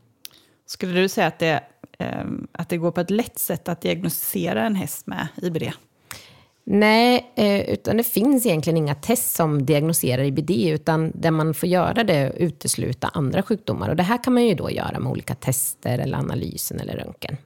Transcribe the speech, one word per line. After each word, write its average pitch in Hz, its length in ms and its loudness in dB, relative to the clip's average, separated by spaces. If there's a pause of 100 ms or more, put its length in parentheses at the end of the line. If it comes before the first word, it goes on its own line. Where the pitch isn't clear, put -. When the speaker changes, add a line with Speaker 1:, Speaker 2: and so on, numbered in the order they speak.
(640)
Speaker 1:
Skulle 180 360 0
du 190 80 4
säga 190 180 2
att - 120 -4
det, 160 240 2 (360)
ehm, - 520 -6
att - 180 -8
det 175 80 -2
går 170 140 0
på 175 100 -2
ett 175 80 -2
lätt 214 300 -2
sätt - 300 -4
att 170 120 -4
diagnostisera 175 840 -2
en 214 100 0
häst - 320 -6
med 180 200 -6 (140)
I 180 80 -2
B 160 100 -4
D? 123 140 -6 (920)
Speaker 2:
Nej, 220 720 4
eh, 202 260 2
utan - 360 -2
det 240 60 2
finns 240 420 2
egentligen 165 320 2
inga 147 180 0
test - 400 -2
som 147 300 2
diagnostiserar 143 580 2
I 139 80 2
B 139 100 -2
D, 180 280 2
utan 160 460 0
det 165 160 0
man 156 220 0
får 185 160 -2
göra 175 340 2
det 196 100 2
är 139 160 2
att - 60 -6
utesluta - 720 -2
andra 147 360 0
sjukdomar. - 460 -2
Och - 60 0
det 175 80 2
här 240 200 0
kan 254 100 2
man 240 120 4
ju 208 100 4
då - 160 -4
göra - 280 -4
med 127 120 -2
olika - 240 -6
tester - 640 -2
eller - 180 -2
analysen - 600 -4
eller - 160 -8
röntgen - 500 -10